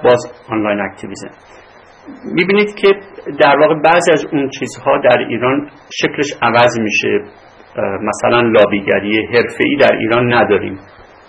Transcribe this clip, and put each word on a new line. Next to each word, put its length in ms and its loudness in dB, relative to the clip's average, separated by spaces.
باز 460 0
آنلاین 320 -2
اکتیویسم. 480 -12
می‌بینید 400 0
که 120 0
در 200 4
واقع 220 4
بعضی 300 4
از 200 0
اون 180 -2
چیزها 540 -4
در 160 4
ایران 500 -4
شکلش 400 -4
عوض 380 2
می‌شه. 400 -2
اه، 80 -4
مثلاً 580 -2
لابیگری 840 2
حرفه‌ای 560 0
در 140 4
ایران 380 0
نداریم. 460 0